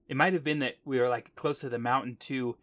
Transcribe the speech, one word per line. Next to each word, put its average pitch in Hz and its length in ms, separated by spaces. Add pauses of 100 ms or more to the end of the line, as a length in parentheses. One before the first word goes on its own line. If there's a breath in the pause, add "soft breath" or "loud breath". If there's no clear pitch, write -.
it - 100
might 175 160
have 165 100
been 151 160
that 127 240
we 135 160
were, 123 100
like, 117 260
close 147 240
to 135 100
the 120 100
mountain 123 360
too, 123 480